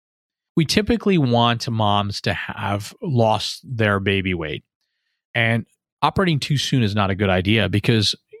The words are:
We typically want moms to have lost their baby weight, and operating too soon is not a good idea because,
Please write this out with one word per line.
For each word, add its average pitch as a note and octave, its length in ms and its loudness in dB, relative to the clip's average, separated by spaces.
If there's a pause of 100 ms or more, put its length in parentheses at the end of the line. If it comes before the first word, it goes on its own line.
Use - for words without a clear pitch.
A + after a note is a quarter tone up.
(560)
We E3 80 4
typically G#3 540 2
want A#2+ 520 2
moms G2+ 520 0
to G2+ 120 -2
have G2 680 -6
lost A2+ 640 -2
their G#2+ 340 0
baby G2 340 -2
weight, D2+ 300 -8 (680)
and A2+ 320 0 (360)
operating D#3+ 380 0
too D3 160 -2
soon B2+ 280 0
is G2+ 120 -2
not G2 140 0
a G2 60 0
good G2 140 0
idea F#2+ 380 2
because, G#2 480 0 (240)